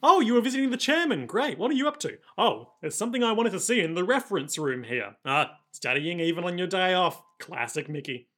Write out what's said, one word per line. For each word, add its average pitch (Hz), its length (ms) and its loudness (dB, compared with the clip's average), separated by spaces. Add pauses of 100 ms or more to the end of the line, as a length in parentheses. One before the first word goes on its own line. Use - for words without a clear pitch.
"Oh, 349 180 8
you 233 140 4
were 240 60 6
visiting 262 300 0
the 247 60 -2
chairman. 277 500 0
Great. 226 320 -2
What 220 120 -2
are 311 40 0
you 269 120 2
up 294 140 -2
to?" 107 180 -8 (200)
"Oh, 120 320 2 (100)
there's 156 160 -8
something 240 260 -2
I 226 100 2
wanted 226 200 2
to 185 80 -4
see 240 200 2
in 165 140 0
the 180 100 0
reference 160 540 -2
room 131 260 -2
here." 113 400 -4
"Ah, 139 340 0 (120)
studying 151 500 -4
even 170 240 0
on 175 140 -4
your 180 80 -2
day 185 280 2
off. 180 280 2 (160)
Classic 147 500 -6
Mickey." 139 500 -8